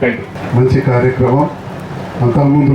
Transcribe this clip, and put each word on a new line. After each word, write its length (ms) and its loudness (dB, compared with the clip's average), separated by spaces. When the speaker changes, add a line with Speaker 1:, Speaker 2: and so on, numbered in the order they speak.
Speaker 1:
Thank 200 -2
you. 40 -12
Speaker 2:
మంచి 240 4
కార్యక్రమం. 640 2
అంతకుముందు 520 4